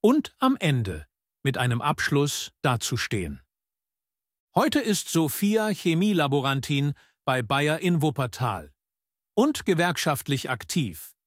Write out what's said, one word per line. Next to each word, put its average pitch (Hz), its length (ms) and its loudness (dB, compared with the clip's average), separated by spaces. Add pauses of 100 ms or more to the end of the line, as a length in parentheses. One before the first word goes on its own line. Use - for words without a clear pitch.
Und 254 360 4
am 262 220 2
Ende 110 460 0 (360)
mit 135 140 0
einem 120 240 0
Abschluss - 800 0
dazustehen. 110 800 -2 (1120)
Heute 277 260 2
ist 220 280 -2
Sophia 202 600 0
Chemielaborantin 147 1200 0 (320)
bei 127 160 0
Bayer 143 380 0
in 175 240 2
Wuppertal 113 720 -2 (600)
und 277 300 2
gewerkschaftlich 165 840 0
aktiv. 117 640 -4 (120)